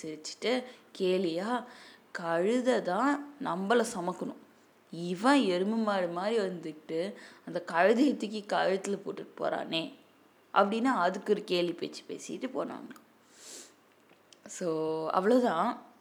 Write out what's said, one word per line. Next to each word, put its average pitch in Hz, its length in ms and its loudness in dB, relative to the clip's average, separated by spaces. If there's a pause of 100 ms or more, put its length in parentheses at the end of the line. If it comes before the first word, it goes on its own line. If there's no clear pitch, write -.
சிரிச்சுட்டு 196 640 -4 (340)
கேலியா, 185 680 0 (480)
"கழுதை 202 720 2
தான் 262 520 0 (100)
நம்மள 196 420 2 (100)
சுமக்கணும், 180 400 -6 (560)
இவன் 185 500 2
எருமை 196 380 2
மாடு 196 280 0
மாதிரி 190 320 -2
வந்துக்கிட்டு 170 760 -4 (320)
அந்த 170 200 -6
கழுதையை 220 520 4
தூக்கி 208 300 -6
கழுத்துல 190 580 0
போட்டுட்டு 160 220 -10 (100)
போறானே" 160 560 -4 (600)
அப்படின்னு 202 300 2
அதுக்கு 202 500 2
ஒரு 202 100 -2
கேலி 175 300 0
பேச்சு - 340 -10
பேசிட்டு 175 480 -10
போனாங்க. - 400 -8 (1500)
So, 160 640 -2
அவ்வளவுதான். 208 720 4 (200)